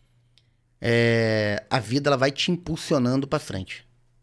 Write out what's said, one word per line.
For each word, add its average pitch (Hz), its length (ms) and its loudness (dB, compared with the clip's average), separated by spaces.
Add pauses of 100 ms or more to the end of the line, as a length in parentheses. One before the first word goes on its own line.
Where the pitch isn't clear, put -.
(800)
é... 113 880 2
a 127 120 0
vida, 135 280 -2
ela 143 80 4
vai 135 140 2
te - 220 -2
impulsionando 139 760 -2
pra 147 140 -4
frente. - 440 -12 (380)